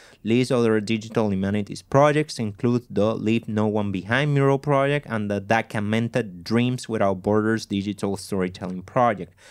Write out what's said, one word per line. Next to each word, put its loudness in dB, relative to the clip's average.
Liz 2
other 4
digital 0
humanities -2
projects 2
include -2
the 2
Leave 0
No 2
One 0
Behind 0
mural 4
project 0
and -2
the -2
Dacamente -2
Dreams 0
Without 0
Borders 2
digital -4
storytelling -6
project. 0